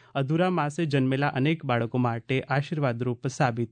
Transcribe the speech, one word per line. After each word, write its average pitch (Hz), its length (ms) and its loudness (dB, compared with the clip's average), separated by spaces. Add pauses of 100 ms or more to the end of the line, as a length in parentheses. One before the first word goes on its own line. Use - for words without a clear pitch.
(140)
અધૂરા 160 360 2
માસે 160 360 0
જન્મેલા 135 420 2
અનેક 147 380 0
બાળકો 120 320 0
માટે 120 420 0
આશીર્વાદરૂપ 131 840 -2
સાબિત 120 460 0